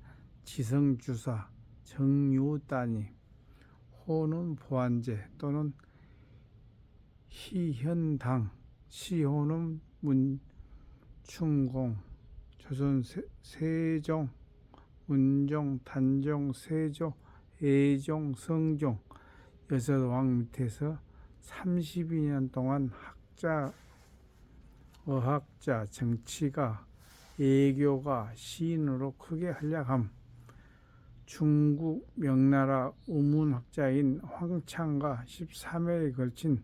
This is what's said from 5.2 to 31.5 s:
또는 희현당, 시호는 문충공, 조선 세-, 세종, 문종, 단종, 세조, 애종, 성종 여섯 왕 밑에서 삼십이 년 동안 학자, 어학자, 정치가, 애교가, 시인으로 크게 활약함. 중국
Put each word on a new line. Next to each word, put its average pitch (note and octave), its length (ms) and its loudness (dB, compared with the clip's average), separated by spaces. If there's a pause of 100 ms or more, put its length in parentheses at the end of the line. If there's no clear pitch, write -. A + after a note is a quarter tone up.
또는 D3 340 -2 (1600)
희현당, D3 1200 -2 (360)
시호는 D#3 920 -2 (200)
문충공, C3+ 2000 -2 (600)
조선 C#3 420 0
세-, - 260 -8 (140)
세종, D#3+ 880 -2 (800)
문종, C#3 760 2
단종, C#3 680 0
세조, D#3 640 -4 (480)
애종, C#3+ 720 2
성종 D#3 640 0 (720)
여섯 C3+ 340 2
왕 B2+ 320 2
밑에서 B2+ 640 -4 (420)
삼십이 E3 800 -2
년 C#3 300 0
동안 C3 420 0
학자, - 800 -6 (1300)
어학자, C3 840 -2
정치가, A#2+ 960 -4 (540)
애교가, C3+ 960 2
시인으로 C#3+ 840 -2
크게 E3+ 320 -6
활약함. C3+ 600 0 (1120)
중국 D3+ 880 2